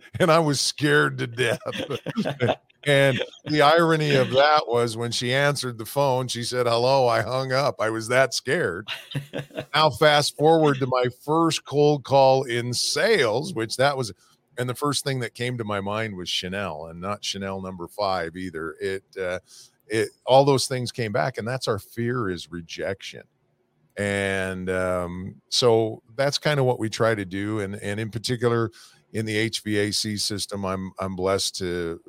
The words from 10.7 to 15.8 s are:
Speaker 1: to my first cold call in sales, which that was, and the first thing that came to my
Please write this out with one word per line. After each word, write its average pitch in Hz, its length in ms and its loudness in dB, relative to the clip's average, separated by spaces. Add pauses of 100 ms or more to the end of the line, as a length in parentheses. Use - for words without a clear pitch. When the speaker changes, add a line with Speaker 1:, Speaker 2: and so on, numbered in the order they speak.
Speaker 1:
to 135 60 -2
my 127 220 2 (140)
first 160 440 0
cold 147 380 2
call 135 400 6
in 120 280 -2
sales, 151 800 0
which 117 240 -4
that 135 220 2
was, 110 160 -6 (420)
and 123 100 -4
the 123 80 -4
first 143 300 -2
thing 135 160 -4
that 113 140 -8
came 123 240 -4
to 113 60 -6
my 104 180 -4